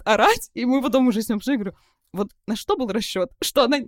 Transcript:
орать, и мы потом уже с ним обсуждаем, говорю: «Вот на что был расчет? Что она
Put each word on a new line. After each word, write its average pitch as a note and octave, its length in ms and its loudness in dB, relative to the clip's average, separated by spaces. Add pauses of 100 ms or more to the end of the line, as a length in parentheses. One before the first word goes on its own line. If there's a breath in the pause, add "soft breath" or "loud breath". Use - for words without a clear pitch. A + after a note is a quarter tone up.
орать, F4+ 480 2
и A#3 120 -4
мы C4 160 2
потом B3+ 260 2
уже A3+ 140 0
с G#3+ 80 -8
ним G#3+ 80 -2
обсуждаем, B3+ 240 -2
говорю: F#3+ 160 -8 (360)
«Вот G3 160 -4 (180)
на G#3+ 80 -4
что G4 220 -4
был B3+ 120 -4
расчет? F#3+ 400 -4 (120)
Что - 220 2
она C#4 240 2